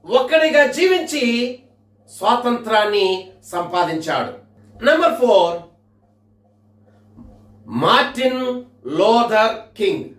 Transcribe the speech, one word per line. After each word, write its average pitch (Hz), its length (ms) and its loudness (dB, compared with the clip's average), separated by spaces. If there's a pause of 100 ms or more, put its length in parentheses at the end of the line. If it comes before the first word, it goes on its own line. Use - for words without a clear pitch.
ఒకటిగా 285 600 2
జీవించి 254 920 -2 (580)
స్వాతంత్రాన్ని 208 1120 0 (220)
సంపాదించాడు. 160 800 -4 (520)
నెంబర్ 320 300 2
ఫోర్, 180 460 2 (2000)
మార్టిన్ 247 960 0 (240)
లూథర్ 214 920 0
కింగ్. 170 280 -2 (140)